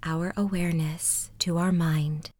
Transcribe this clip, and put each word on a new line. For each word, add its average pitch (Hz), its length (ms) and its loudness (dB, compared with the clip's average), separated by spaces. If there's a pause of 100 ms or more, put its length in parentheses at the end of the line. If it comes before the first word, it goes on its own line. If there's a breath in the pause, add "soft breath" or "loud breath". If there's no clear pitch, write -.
our 165 340 -2
awareness 175 1000 0
to 170 180 0
our 180 140 2
mind. 156 680 2